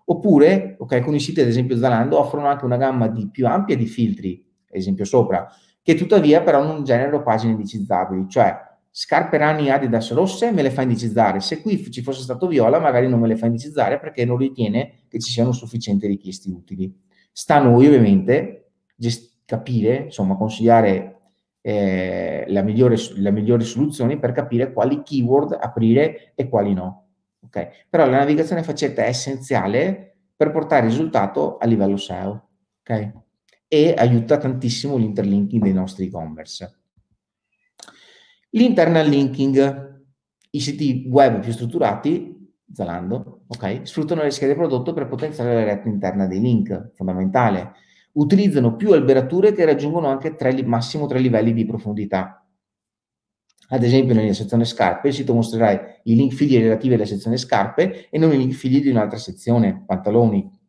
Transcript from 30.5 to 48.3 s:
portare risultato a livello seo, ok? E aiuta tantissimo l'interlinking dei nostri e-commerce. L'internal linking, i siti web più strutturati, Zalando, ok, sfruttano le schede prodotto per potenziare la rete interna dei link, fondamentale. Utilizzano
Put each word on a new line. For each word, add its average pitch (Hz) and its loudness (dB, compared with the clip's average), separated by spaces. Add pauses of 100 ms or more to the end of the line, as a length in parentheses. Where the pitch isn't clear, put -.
portare 151 0
risultato 139 -2
a - -8
livello 101 2
seo, 98 -10 (320)
ok? 104 -6 (580)
E 156 4
aiuta 120 2
tantissimo 131 -4
l'interlinking 101 0
dei 98 2
nostri 92 -4
e-commerce. 82 -14 (1700)
L'internal 165 4
linking, 135 0 (460)
i 147 -6
siti 131 -4
web 123 4
più 113 -6
strutturati, 123 -4 (220)
Zalando, 90 -8
ok, - -8
sfruttano 156 -4
le 143 0
schede 139 0
prodotto 151 -2
per 143 -6
potenziare 123 -6
la 113 2
rete 104 -4
interna 98 -2
dei 95 -4
link, 104 -2
fondamentale. 95 -2 (400)
Utilizzano 147 2